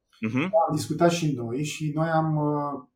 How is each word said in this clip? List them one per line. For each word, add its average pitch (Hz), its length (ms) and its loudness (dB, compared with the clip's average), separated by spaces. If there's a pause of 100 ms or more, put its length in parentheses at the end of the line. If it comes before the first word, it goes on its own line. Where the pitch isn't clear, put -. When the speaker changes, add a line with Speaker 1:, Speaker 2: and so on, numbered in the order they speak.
(200)
Speaker 1:
Mhm. 110 180 -2
Speaker 2:
Am 160 360 2
discutat 165 360 2
și 156 240 0
noi 120 300 -4
și 151 300 -4
noi 160 140 0
am, 160 280 2
uh, 147 460 -2 (140)